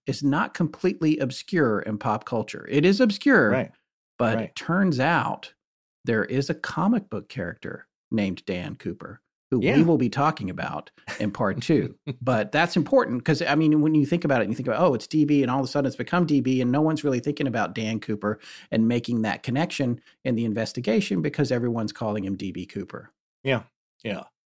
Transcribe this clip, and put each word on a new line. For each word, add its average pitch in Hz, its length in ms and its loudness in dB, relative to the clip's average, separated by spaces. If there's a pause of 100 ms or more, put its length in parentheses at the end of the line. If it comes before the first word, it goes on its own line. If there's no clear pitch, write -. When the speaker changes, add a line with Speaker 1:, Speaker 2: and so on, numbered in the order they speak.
Speaker 1:
is 131 160 -4
not 143 320 0
completely 160 640 0
obscure 131 640 0
in 107 180 -4
pop 110 260 -2
culture. - 460 -6
It 143 140 4
is 196 160 4
obscure, 208 500 4
Speaker 2:
Right. 120 220 0 (460)
Speaker 1:
but 113 180 2
Speaker 2:
Right. 110 80 -2
Speaker 1:
it - 100 -12
turns 170 460 0
out 139 540 0 (500)
there 110 200 0
is 135 240 -2
a 170 60 -2
comic - 560 -2
book 104 180 -8
character - 600 -10 (240)
named 98 340 -2
Dan 90 300 -6
Cooper, - 440 -12 (300)
who 123 100 2
Speaker 2:
Yeah. 135 160 2
Speaker 1:
we 151 60 8
will 165 160 4
be 120 100 0
talking 139 400 -2
about - 440 -10 (260)
in 104 140 -2
part 98 280 -2
two. - 360 0 (100)
Speaker 2:
<laughs> 131 160 -8
Speaker 1:
But 117 300 0
that's 170 240 2
important 147 480 2
'cause, 151 180 0
I 147 140 2
mean, 151 240 4
when 156 160 4
you 143 100 4
think 170 180 0
about 135 160 2
it, 107 40 0
and 101 80 -2
you - 40 -6
think 131 120 -6
about, 117 120 0
"Oh, 170 140 4
it's - 140 -6
D 156 160 2
B," 147 180 4
and 123 80 0
all 131 80 0
of 135 60 0
a 123 40 -4
sudden 135 200 0
it's - 80 -6
become 175 280 0
D 147 160 2
B, 127 200 0
and 123 100 0
no 139 100 2
one's 156 220 0
really 135 180 0
thinking 143 280 -4
about 104 260 -2
Dan 110 240 -4
Cooper 104 400 -4 (320)
and 113 160 2
making 120 360 0
that 107 200 -4
connection 131 580 -2 (240)
in 127 120 0
the 117 80 -2
investigation 156 800 0
because 147 280 0
everyone's 117 420 -2
calling 107 320 -4
him 95 120 -4
D 95 160 -8
B 90 140 -8
Cooper. - 440 -12 (320)
Speaker 2:
Yeah, 131 220 0 (400)
yeah. 101 200 -8 (220)